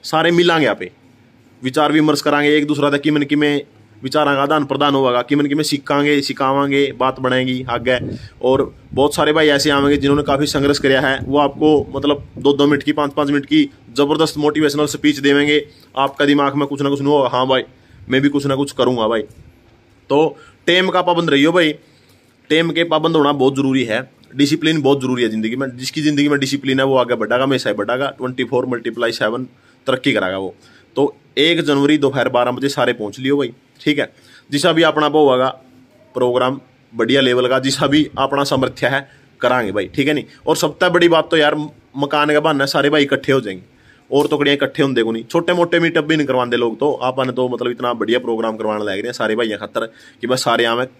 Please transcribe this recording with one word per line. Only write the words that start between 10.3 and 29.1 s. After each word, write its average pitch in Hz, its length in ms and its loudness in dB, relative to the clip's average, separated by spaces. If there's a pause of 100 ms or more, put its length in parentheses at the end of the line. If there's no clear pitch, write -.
संघर्ष 139 320 0
किया 135 220 2
है, 135 220 -2
वो 135 140 -2
आपको 147 580 2
मतलब 143 320 -2 (100)
दो 139 160 2
दो 143 140 2
मिनट 143 160 0
की, 147 80 -2
पाँच 147 220 -2
पाँच 143 160 -2
मिनट 143 160 -2
की 147 240 2 (280)
ज़बरदस्त 151 400 0
मोटिवेशनल 151 480 0
स्पीच 147 320 0
देवेंगे। 143 500 2 (300)
आपका 139 280 0
दिमाग 143 300 2
में 143 120 0
कुछ 139 140 -6
ना 139 80 0
कुछ 139 120 -2
नहीं 139 120 2
होगा, 135 160 2
"हाँ 127 180 0
भाई, 131 160 2 (460)
मैं 131 120 2
भी 143 80 2
कुछ 139 160 -2
ना 139 100 0
कुछ 139 160 -4
करूँगा 120 360 0
भाई।" 113 140 0 (880)
तो 147 280 2 (280)
टेम 185 240 2
का 180 120 0
पाबंद 170 280 0
रहियो 143 220 4
भाई, 165 240 2 (720)
टेम 165 220 2
के 165 120 0
पाबंद 165 320 0
होना 147 160 4
बहुत 139 240 2
ज़रूरी 135 280 0
है, 120 280 -4 (240)
डिसिप्लिन 151 460 0
बहुत 135 200 2
ज़रूरी 127 220 -2
है - 60 0
ज़िंदगी 110 260 -4
में। 131 220 -8
जिसकी 131 240 -8
ज़िंदगी 147 280 0
में 143 100 2
डिसिप्लिन 135 400 -2
है, 135 60 2
वो 135 120 2
आगे 120 180 2
बढ़ेगा, 117 280 0
हमेशा 135 260 0
ही 104 60 -2
बढ़ेगा, 123 420 -4
ट्वेंटी 127 260 -6
फ़ोर 127 220 -2
मल्टीप्लाई 117 460 -4